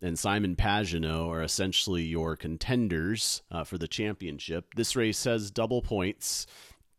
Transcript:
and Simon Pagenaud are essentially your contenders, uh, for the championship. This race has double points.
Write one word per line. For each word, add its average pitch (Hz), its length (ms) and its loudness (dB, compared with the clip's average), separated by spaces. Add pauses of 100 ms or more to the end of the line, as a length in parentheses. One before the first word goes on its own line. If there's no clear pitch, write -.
and 85 160 -2
Simon 101 360 2
Pagenaud 82 760 0
are 82 140 -2
essentially 90 600 0
your 80 340 0
contenders, 92 1040 0 (100)
uh, 82 140 -4
for 90 140 -6
the 82 100 -4
championship. 87 840 -4
This 113 200 0
race 113 300 2
has 113 260 0
double 117 300 2
points. - 640 0 (520)